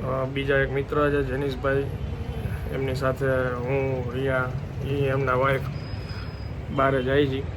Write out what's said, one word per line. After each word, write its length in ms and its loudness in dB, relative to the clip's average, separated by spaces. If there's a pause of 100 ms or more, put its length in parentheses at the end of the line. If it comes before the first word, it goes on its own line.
અ, 180 0
બીજા 320 0
એક 140 4
મિત્ર 400 2
છે 120 2
જેનિશભાઈ, 640 0 (840)
એમની 220 0
સાથે 600 2
હું, 580 0
રિયા, 360 0 (360)
ઈ 40 -4
એમના 460 2
વાઇફ 280 2 (1080)
બહાર 320 2
જાય 240 4
છે. 160 -2 (140)